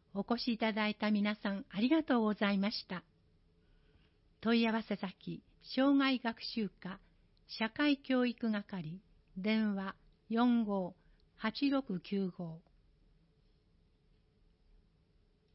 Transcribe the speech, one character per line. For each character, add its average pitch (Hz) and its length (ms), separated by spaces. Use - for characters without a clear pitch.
お 202 80
越 233 240
し 240 80
い 214 40
た 220 140
だ 214 160
い 208 80
た 214 160
皆 208 240
さ - 160
ん、 196 180
あ 185 120
り 254 80
が 320 120
と 254 180
う - 20
ご 214 120
ざ 202 160
い 202 80
ま 196 140
し - 160
た。 180 160
問 233 220
い 233 40
合 220 60
わ 220 120
せ 202 120
先、 - 480
生 277 220
涯 269 220
学 226 220
習 214 280
課、 - 300
社 226 200
会 294 280
教 254 280
育 233 240
係、 190 520
電 214 400
話 190 200
四 233 340
五 196 320
八 247 340
六 269 300
九 196 300
五。 165 320